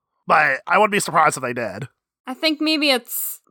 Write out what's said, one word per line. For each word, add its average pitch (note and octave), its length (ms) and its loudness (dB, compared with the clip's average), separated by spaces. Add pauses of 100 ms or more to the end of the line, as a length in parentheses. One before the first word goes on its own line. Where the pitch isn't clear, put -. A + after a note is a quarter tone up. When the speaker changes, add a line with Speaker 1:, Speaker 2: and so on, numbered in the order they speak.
(260)
Speaker 1:
but D3+ 400 2
I F3 120 2
wouldn't G#3 120 4
be G3+ 80 0
surprised D#3 380 2
if C3+ 60 -10
they B2 100 -4
did. A2+ 340 -8 (400)
Speaker 2:
I C4 80 -10
think D#4 260 -2
maybe D4+ 300 0
it's - 600 -4